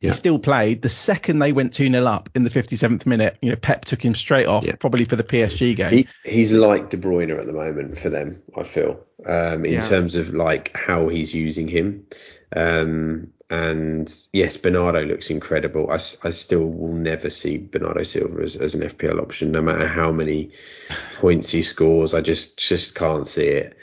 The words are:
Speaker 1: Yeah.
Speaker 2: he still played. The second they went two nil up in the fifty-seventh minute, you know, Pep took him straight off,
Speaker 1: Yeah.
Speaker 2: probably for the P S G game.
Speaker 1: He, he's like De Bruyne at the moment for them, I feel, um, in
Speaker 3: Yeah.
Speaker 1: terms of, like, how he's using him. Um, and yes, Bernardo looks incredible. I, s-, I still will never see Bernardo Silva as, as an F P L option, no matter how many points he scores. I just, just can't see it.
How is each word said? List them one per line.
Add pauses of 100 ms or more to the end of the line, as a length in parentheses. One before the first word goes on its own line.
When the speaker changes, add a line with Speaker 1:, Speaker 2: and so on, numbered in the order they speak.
Speaker 1:
Yeah.
Speaker 2:
he
still
played.
The
second
they
went
two
nil
up
in
the
fifty-seventh
minute,
you
know,
Pep
took
him
straight
off,
Speaker 1:
Yeah.
Speaker 2:
probably
for
the
P
S
G
game.
Speaker 1:
He, (160)
he's
like
De
Bruyne
at
the
moment
for
them, (160)
I
feel, (280)
um,
in
Speaker 3:
Yeah.
Speaker 1:
terms
of,
like,
how
he's
using
him. (500)
Um, (200)
and (220)
yes,
Bernardo
looks
incredible.
I,
s-,
I
still
will
never
see
Bernardo
Silva
as,
as
an
F
P
L
option,
no
matter
how
many (640)
points
he
scores.
I
just,
just
can't
see
it.